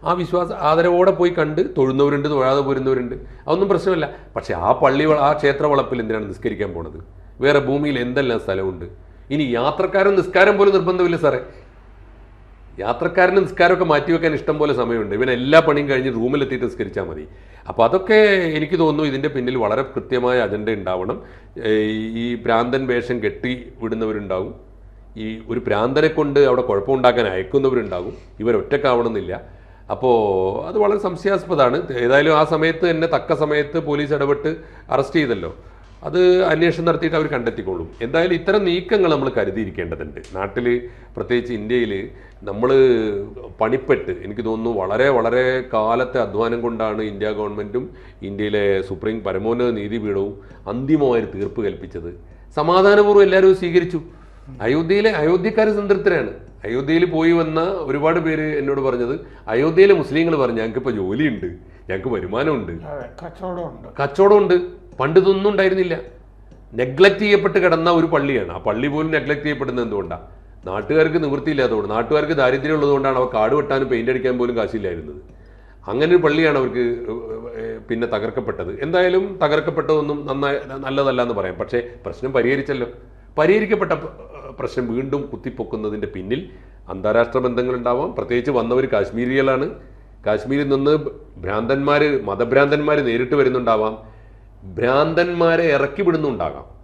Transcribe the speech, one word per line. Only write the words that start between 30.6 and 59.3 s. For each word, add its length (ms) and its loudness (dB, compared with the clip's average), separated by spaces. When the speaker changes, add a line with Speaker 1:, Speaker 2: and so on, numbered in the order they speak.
Speaker 1:
അത് 100 -4
വളരെ 220 2
സംശയാസ്പദമാണ്. 1000 0
ഏതായാലും 400 4
ആ 60 4
സമയത്ത് 460 0
തന്നെ 180 0
തക്ക 260 -2
സമയത്ത് 460 -2
പോലീസ് 340 -2
ഇടപെട്ട് 420 -2
അറസ്റ്റ് 260 -2
ചെയ്തല്ലോ, 400 -2
അത് 400 4
അന്വേഷണം 420 2
നടത്തിയിട്ട് 320 0
അവർ 100 0
കണ്ടെത്തിക്കോളും. 600 -4
എന്തായാലും 320 0
ഇത്തരം 320 0
നീക്കങ്ങൾ 460 2
നമ്മൾ 180 0
കരുതിയിരിക്കേണ്ടതുണ്ട്. 920 -6
നാട്ടിൽ, 540 -2
പ്രത്യേകിച്ച് 380 -4
ഇന്ത്യയിൽ 560 -2
നമ്മൾ 280 -6
പണിപ്പെട്ട്, 500 0
എനിക്ക് 340 -8
തോന്നുന്നു 340 -2
വളരെ, 300 2
വളരെ 640 0
കാലത്തെ 480 0
അധ്വാനം 400 -2
കൊണ്ടാണ് 400 -4
ഇന്ത്യ 300 -4
ഗവൺമെന്റും 580 -6
ഇന്ത്യയിലെ 600 0
സുപ്രീം 380 -6
പരമോന്നത 520 -2
നീതിപീഠവും 720 -4
അന്തിമമായൊരു 580 0
തീർപ്പ് 400 -6
കൽപ്പിച്ചത്. 540 -10
സമാധാനപൂർവ്വം 680 6
എല്ലാവരും 320 6
സ്വീകരിച്ചു. 460 0
അയോധ്യയിലെ, 480 2
അയോധ്യക്കാർ 600 2
സംതൃപ്തരാണ്. 580 0
അയോധ്യയിൽ 420 0
പോയി 260 2
വന്ന 300 0
ഒരുപാട് 580 0
പേര് 400 -2
എന്നോട് 220 -2
പറഞ്ഞത്, 380 -2